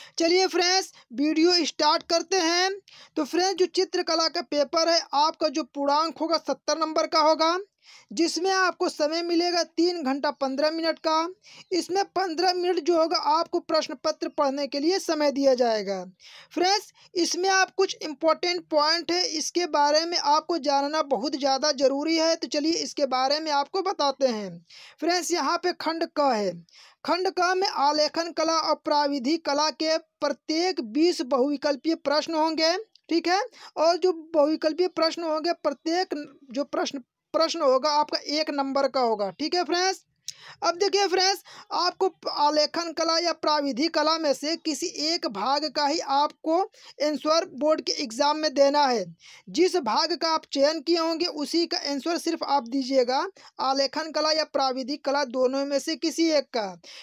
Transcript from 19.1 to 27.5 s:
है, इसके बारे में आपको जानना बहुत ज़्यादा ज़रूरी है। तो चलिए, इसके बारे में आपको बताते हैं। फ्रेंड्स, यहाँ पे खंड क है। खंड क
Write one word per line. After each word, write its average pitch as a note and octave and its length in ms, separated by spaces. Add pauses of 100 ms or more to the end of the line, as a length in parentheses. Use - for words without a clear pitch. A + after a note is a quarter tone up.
है, F4+ 160
इसके D#4 400
बारे D4+ 380
में F4 120
आपको D#4 420
जानना C#4+ 460
बहुत C#4 300
ज़्यादा C4+ 380
ज़रूरी C#4+ 440
है। E4 180
तो E4 140
चलिए, D4+ 240
इसके D4+ 340
बारे C4 320
में D#4+ 140
आपको C#4+ 280
बताते C#4+ 460
हैं। G3 380 (340)
फ्रेंड्स, E4+ 320
यहाँ E4 260
पे F4 240
खंड E4 260 (100)
क C#4+ 140
है। G#3 220 (520)
खंड F4+ 260
क F4+ 240